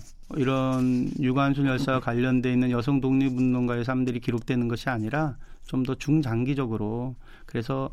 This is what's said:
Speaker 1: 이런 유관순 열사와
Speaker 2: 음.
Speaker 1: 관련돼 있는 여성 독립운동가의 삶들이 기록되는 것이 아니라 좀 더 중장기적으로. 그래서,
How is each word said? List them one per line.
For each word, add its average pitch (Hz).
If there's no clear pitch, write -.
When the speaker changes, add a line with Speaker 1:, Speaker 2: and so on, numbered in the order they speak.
Speaker 1:
이런 131
유관순 139
열사와 131
Speaker 2:
음. 123
Speaker 1:
관련돼 123
있는 127
여성 123
독립운동가의 127
삶들이 127
기록되는 120
것이 117
아니라 123
좀 131
더 131
중장기적으로. 123
그래서, 135